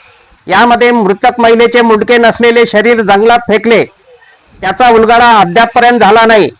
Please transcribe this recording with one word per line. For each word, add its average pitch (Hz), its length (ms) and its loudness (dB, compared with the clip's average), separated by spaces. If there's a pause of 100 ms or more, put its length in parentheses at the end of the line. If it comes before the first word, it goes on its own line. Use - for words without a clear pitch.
(480)
यामध्ये 240 440 0
मृतक 233 480 -2
महिलेचे 233 420 0
मुंडके 220 360 0
नसलेले 233 480 0
शरीर 226 360 -2
जंगलात 214 380 0
फेकले, 214 460 -2 (760)
त्याचा 196 280 -2
उलगडा 233 500 2
अद्यापपर्यंत 233 600 0
झाला 220 260 2
नाही. 214 240 0 (100)